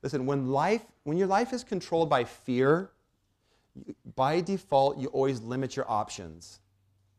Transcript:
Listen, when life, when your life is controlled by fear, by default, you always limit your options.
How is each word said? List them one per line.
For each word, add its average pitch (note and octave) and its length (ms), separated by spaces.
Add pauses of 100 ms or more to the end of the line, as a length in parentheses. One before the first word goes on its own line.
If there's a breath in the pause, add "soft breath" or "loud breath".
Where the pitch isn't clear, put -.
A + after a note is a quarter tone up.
Listen, C3 240
when C#3 220
life, F3 360 (200)
when D3+ 120
your F#3+ 120
life A3+ 260
is A#3+ 100
controlled E3 460
by B2+ 140
fear, C3+ 680 (1300)
by D3 240
default, D#3 580
you C3+ 100
always C3+ 320
limit B2+ 360
your B2+ 140
options. F#2 720 (580)